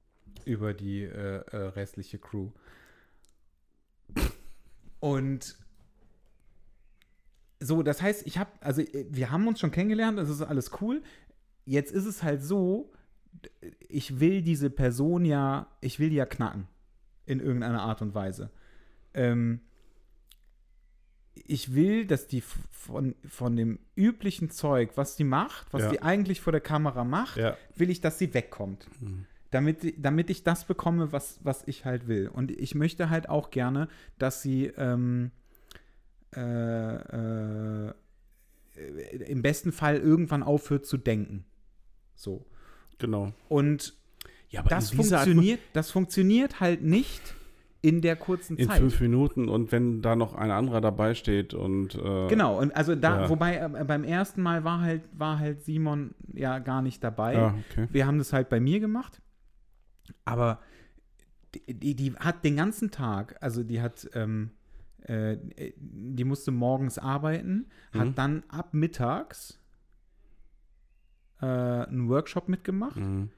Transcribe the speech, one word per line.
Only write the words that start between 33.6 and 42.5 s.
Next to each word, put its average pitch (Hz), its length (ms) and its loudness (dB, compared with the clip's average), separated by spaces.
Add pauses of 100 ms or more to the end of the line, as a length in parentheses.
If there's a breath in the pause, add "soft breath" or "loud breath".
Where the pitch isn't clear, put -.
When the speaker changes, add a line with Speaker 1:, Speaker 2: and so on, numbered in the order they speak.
Speaker 1:
dass 131 240 -2
sie, 135 240 0 (100)
ähm, 123 540 0 (1040 soft breath)
äh, 117 600 -4 (920)
äh, 104 60 -10 (1400)
im 127 140 0
besten 151 300 2
Fall 147 260 2
irgendwann 156 440 6
aufhört 143 440 2
zu - 100 -2
denken. 104 480 0 (720)
So. - 320 -10 (520 soft breath)